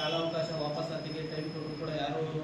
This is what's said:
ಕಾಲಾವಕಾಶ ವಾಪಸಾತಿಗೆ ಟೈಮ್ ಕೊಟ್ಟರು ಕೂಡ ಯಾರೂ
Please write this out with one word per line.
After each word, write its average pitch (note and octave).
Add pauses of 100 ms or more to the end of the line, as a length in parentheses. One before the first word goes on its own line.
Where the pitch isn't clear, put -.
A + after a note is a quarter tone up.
ಕಾಲಾವಕಾಶ D#3+ (120)
ವಾಪಸಾತಿಗೆ D3+
ಟೈಮ್ D#3
ಕೊಟ್ಟರು D3+
ಕೂಡ D#3
ಯಾರೂ D3+ (200)